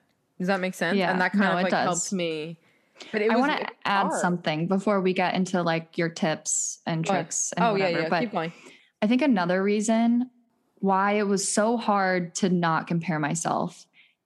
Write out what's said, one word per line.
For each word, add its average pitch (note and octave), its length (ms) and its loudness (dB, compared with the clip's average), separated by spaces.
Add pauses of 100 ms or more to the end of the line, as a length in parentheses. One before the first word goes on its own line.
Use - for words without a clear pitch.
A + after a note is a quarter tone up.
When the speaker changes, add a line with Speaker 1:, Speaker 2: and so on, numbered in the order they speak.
(380)
Speaker 1:
Does F3+ 100 -4
that F#3+ 120 0
make F#3 140 -4
sense? F#3 240 0
Speaker 2:
Yeah. F3+ 120 0
Speaker 1:
And F#3 100 0
that F#3 120 0
kind G3+ 120 2
Speaker 2:
No, F#3+ 80 2
Speaker 1:
of, F#3 80 0
Speaker 2:
it - 40 2
Speaker 1:
like, F#3 60 0
Speaker 2:
does. E3 140 2
Speaker 1:
helped F3+ 280 -2
me. E3 460 -6 (540)
But G#3+ 100 -2
it A3 80 2
Speaker 2:
I A3 60 4
Speaker 1:
was B3 40 4
Speaker 2:
wanna C#4+ 140 2
Speaker 1:
it - 60 -4
was - 80 -6 (180)
Speaker 2:
add G3 220 2
Speaker 1:
hard. C#4 120 -2
Speaker 2:
something E3+ 460 -2
before G3 340 0
we F#3 140 2
get F3+ 200 0
into, F3+ 280 0
like, E3 340 -2
your E3+ 140 0
tips - 720 -4
and E3 220 -2
Speaker 1:
What? G3 80 0
Speaker 2:
tricks - 420 -4
and F3 80 2
Speaker 1:
Oh, A3+ 120 2
yeah, F#3+ 100 2
Speaker 2:
whatever. E3+ 160 0
Speaker 1:
yeah. D#3+ 80 -2
Speaker 2:
But F3 100 2
Speaker 1:
Keep A3 120 -4
going. E3+ 200 -4 (480)
Speaker 2:
I G#3+ 60 0
think B3+ 160 4
another F#3 400 2
reason A3+ 680 2 (500)
why G3 320 2
it G#3 140 2
was G3 240 0
so A3 280 2
hard F#3 580 0
to F#3+ 140 0
not E3 360 0
compare E3+ 320 -2
myself D#3 680 -4 (400)